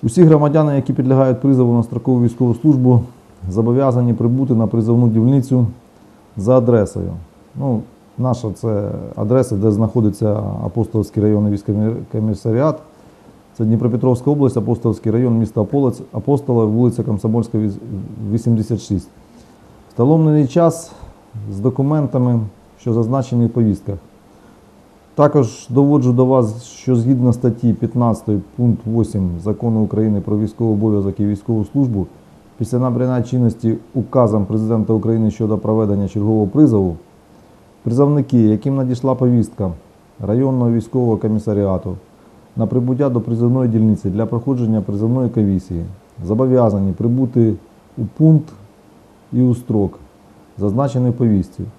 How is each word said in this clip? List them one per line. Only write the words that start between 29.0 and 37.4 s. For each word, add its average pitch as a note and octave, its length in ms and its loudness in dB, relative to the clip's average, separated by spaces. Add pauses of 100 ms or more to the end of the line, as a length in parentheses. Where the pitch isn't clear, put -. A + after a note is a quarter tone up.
Закону A2 400 -2
України G#2 380 -2
про G#2 180 -2
військовий G#2+ 340 -2
обов'язок G2+ 460 -2
і G2+ 60 0
військову G#2 400 -4
службу, A#2 420 -2 (500)
після A#2+ 220 -4
набрання B2 440 -2
чинності A#2 540 0 (160)
указом A2 520 0
Президента A2 480 0
України A2 380 0
щодо G#2+ 260 -2
проведення G2+ 500 0
чергового G#2+ 400 0
призову, G#2 480 2 (880)